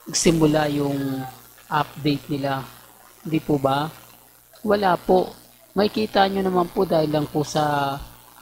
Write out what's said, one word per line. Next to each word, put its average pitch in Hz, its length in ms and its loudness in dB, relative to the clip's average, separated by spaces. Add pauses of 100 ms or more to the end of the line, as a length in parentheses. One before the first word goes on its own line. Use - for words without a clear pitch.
nagsimula 156 720 2
yung 139 480 -2 (400)
update 143 720 -4
nila? 135 240 -4 (640)
Di 156 160 -2
po - 160 0
ba? 139 320 0 (720)
Wala 202 400 2
po. - 320 2 (400)
Makikita 208 560 2
nyo 196 160 -2
naman 180 240 0
po 190 160 0
dahil 160 240 2
lang 151 240 0
po 151 160 -2
sa 143 480 -2 (460)